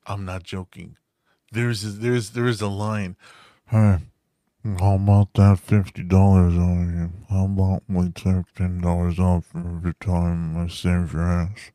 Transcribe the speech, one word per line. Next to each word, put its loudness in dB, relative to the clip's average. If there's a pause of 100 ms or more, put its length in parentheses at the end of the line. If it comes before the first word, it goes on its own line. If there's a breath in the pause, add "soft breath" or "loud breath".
I'm -8
not -10
joking. -14 (540)
There's -2
a, -6
there's, -4
there -2
is -2
a -4
line. -4 (520 loud breath)
Hey, 4 (800)
how 2
about 4
that 6
fifty -2
dollars 4
over 0
you? -6 (180)
How 0
about -2
we -2
take -4
ten -4
dollars -2
off 2
every -8
time -4
I -4
save -2
your -4
ass? -4